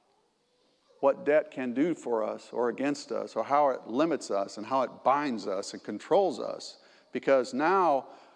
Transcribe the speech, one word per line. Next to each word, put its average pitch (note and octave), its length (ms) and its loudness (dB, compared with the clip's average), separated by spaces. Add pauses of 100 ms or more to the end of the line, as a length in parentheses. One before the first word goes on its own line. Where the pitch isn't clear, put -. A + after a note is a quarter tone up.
(1000)
what C#3 260 2
debt D3 240 4
can B2 240 -6
do D3+ 220 2
for A2+ 280 -2
us G#2+ 300 -6
or A#2+ 160 0
against C3+ 420 -4
us, G#2+ 240 -6
or A2 80 -2
how C#3+ 260 4
it B2 180 -4
limits C#3 420 -2
us G2 280 -2
and G#2+ 100 -12
how C3 160 0
it A#2 80 -4 (120)
binds B2+ 440 0
us G2 260 -6
and G2+ 100 -14
controls D3+ 560 0
us, - 380 -10 (340)
because B2+ 440 2
now D#3 500 2 (300)